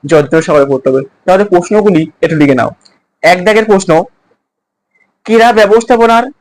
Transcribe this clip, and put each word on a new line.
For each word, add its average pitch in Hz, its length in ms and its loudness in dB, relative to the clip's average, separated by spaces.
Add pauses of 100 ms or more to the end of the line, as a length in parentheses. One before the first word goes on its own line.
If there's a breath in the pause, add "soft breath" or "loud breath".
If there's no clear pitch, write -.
যত্ন 156 340 0
সহকারে 151 260 0
পড়তে 135 240 -4
হবে। 135 120 -2 (220)
তাহলে 190 200 0
প্রশ্নগুলি 185 680 0 (120)
একটু 165 140 -4
লিখে 143 180 0
নাও। 117 160 -4 (520 soft breath)
এক 180 220 0
দাগের 214 200 0
প্রশ্ন, 190 400 0 (1200)
ক্রীড়া 226 280 2
ব্যবস্থাপনার 226 720 2 (160)